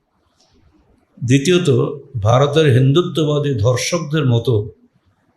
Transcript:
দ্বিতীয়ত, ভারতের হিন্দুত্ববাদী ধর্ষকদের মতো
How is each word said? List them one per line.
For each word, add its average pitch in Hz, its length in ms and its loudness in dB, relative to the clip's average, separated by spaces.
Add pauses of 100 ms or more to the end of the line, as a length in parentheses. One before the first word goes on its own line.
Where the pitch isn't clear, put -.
(1200)
দ্বিতীয়ত, 143 460 2 (500)
ভারতের 135 460 2
হিন্দুত্ববাদী 143 880 0
ধর্ষকদের 143 720 -2
মতো 117 440 0 (680)